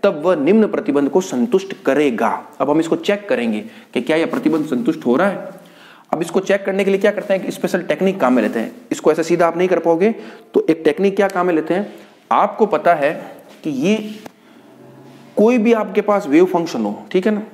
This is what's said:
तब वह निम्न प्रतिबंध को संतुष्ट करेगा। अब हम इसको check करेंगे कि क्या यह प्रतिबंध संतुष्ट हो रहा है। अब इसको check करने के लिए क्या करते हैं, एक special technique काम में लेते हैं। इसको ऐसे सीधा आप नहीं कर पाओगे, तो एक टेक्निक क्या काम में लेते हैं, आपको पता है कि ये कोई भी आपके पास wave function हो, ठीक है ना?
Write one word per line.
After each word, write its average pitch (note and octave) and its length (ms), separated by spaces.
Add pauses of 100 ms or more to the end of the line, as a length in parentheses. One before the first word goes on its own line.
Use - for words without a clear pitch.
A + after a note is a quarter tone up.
तब F3+ 200
वह F3+ 120
निम्न F#3+ 320
प्रतिबंध C#3 420
को F3 100
संतुष्ट B2+ 540 (100)
करेगा। C3+ 440 (320)
अब C3+ 100
हम D#3 100
इसको D#3+ 180
check G3+ 300
करेंगे A2+ 360 (300)
कि B2+ 60
क्या D#3 160
यह E3 100
प्रतिबंध D#3 400
संतुष्ट C3 400
हो B2 100
रहा F#3 120
है। F3+ 200 (640)
अब D3+ 100
इसको F#3+ 180
check G3 260
करने G3 180
के G3 60
लिए G3 100
क्या G#3 120
करते G3 220
हैं, F#3+ 60
एक - 120
special F3+ 320
technique F#3+ 360
काम B2+ 120
में B2 100
लेते G#2+ 160
हैं। A2 160 (180)
इसको D3+ 200
ऐसे D#3+ 120
सीधा E3+ 220
आप E3 100
नहीं F#3 120
कर F3 100
पाओगे, E3+ 360 (400)
तो - 160
एक D#3 140
टेक्निक F#3+ 320
क्या G3 120
काम F3+ 180
में F3 80
लेते D#3+ 200
हैं, G#3 180 (400)
आपको G#3 360
पता F3 260
है D3 180 (520)
कि D#3+ 80
ये E3+ 260 (1400)
कोई A#3+ 220
भी A3+ 160
आपके G#3 280
पास G3+ 240
wave D#3+ 260
function E3+ 320
हो, G#3 180 (100)
ठीक F#3 140
है G#3+ 80
ना? G#3 80 (120)